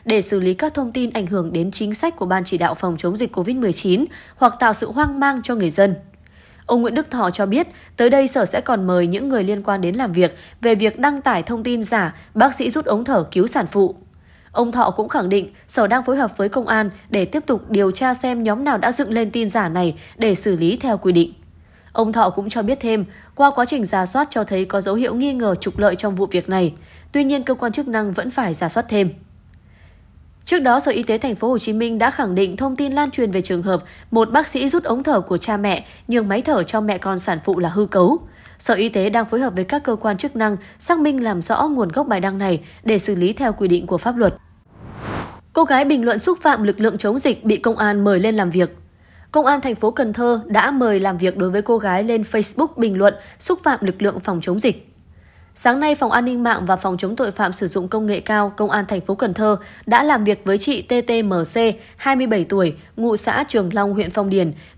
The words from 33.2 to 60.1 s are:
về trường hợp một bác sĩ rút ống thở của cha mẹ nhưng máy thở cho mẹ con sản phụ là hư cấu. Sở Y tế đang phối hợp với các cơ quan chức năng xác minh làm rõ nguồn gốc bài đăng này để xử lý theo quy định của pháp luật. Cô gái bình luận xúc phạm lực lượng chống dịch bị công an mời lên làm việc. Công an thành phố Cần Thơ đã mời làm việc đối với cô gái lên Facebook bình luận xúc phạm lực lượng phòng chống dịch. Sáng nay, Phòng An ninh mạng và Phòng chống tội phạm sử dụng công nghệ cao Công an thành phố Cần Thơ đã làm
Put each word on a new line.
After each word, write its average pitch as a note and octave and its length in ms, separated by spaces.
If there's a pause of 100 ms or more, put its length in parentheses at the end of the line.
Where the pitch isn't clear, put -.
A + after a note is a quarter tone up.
về F#3 100
trường F3+ 200
hợp F#3 220 (280)
một A3+ 200
bác D4 160
sĩ C4+ 220
rút E4+ 140
ống B3 200
thở B3 180
của F3+ 160
cha G#3 200
mẹ G3+ 280 (220)
nhưng A#3 200
máy G3+ 140
thở C4 220
cho A3 180
mẹ G#3 160
con F#3+ 220
sản F3 260
phụ F#3 140
là E3+ 100
hư G3+ 160
cấu. F#3+ 320 (420)
Sở - 140
Y G#3+ 160
tế G#3 200
đang A3 160
phối A3+ 140
hợp B3+ 160
với F#3 80
các C#4+ 200
cơ A#3 120
quan G#3+ 220
chức C#4 180
năng G#3+ 220 (220)
xác E4+ 200
minh C#4+ 240
làm G3+ 180
rõ A3+ 260
nguồn B3 220
gốc C4 180
bài G#3 120
đăng G3 180
này F#3+ 240 (220)
để A3 160
xử G3 160
lý F3+ 180
theo A#3 200
quy G3+ 140
định F3 200
của F3 100
pháp A#3+ 200
luật. G#3 180 (1200)
Cô E4 100
gái C#4 220
bình C#4 200
luận A3+ 140
xúc F4 220
phạm B3+ 220
lực G3+ 160
lượng G#3+ 180
chống A3 220
dịch C4+ 260
bị G#3+ 120
công A3+ 200
an G#3 260
mời G3+ 160
lên A3 160
làm F#3+ 140
việc. E3+ 280 (540)
Công D4+ 140
an C#4 160
thành B3+ 140
phố G#3+ 160
Cần A3+ 220
Thơ A#3+ 320
đã A3 260
mời A#3 280
làm F#3+ 180
việc F3+ 200
đối F#3 120
với G3 120
cô A#3 160
gái G3 260
lên A3+ 280
Facebook A3 440
bình G#3+ 220
luận G3+ 160 (260)
xúc F4+ 240
phạm C4+ 180
lực F#3 200
lượng G3+ 180
phòng F#3 220
chống F#3 180
dịch. - 340 (640)
Sáng B3+ 200
nay, D4+ 160
Phòng C#4+ 160
An A#3+ 140
ninh B3 180
mạng A3+ 220
và F#3 100
Phòng F#3 220
chống G3 180
tội A#3+ 160
phạm F#3 220
sử F#3+ 140
dụng F3+ 200
công A3 180
nghệ G#3 140
cao G#3 380
Công G#3+ 120
an G3+ 180
thành F#3+ 140
phố F#3+ 140
Cần G#3 180
Thơ G#3+ 240 (280)
đã A#3 180
làm C#4 200